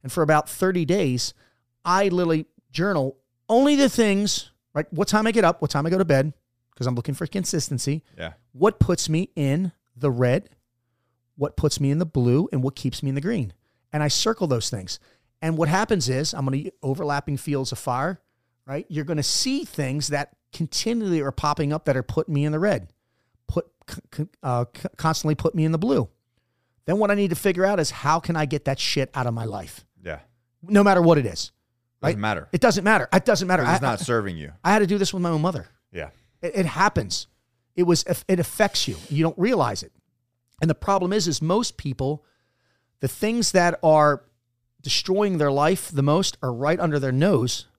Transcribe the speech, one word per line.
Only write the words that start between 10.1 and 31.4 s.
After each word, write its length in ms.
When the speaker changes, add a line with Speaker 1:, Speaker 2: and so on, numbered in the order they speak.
Speaker 1:
red, 380
what 220
puts 220
me 120
in 80
the 60
blue, 460
and 120
what 120
keeps 280
me 60
in 60
the 60
green. 320
And 100
I 40
circle 400
those 220
things. 300
And 160
what 120
happens 400
is, 240
I'm 120
gonna, 260
overlapping 560
fields 340
of 80
fire, 400
right? 240
You're 160
gonna 180
see 420
things 420
that 280
continually 680
are 100
popping 420
up 120
that 120
are 60
putting 300
me 120
in 60
the 80
red, 320
put, 200
c-, 120
c-, 120
uh, 240
c-, 120
constantly 380
put 180
me 120
in 60
the 60
blue. 320
Then 120
what 140
I 40
need 140
to 60
figure 300
out 140
is 120
how 280
can 160
I 100
get 200
that 140
shit 340
out 140
of 60
my 120
life? 400
Speaker 2:
Yeah. 160
Speaker 1:
No 200
matter 180
what 160
it 80
is. 260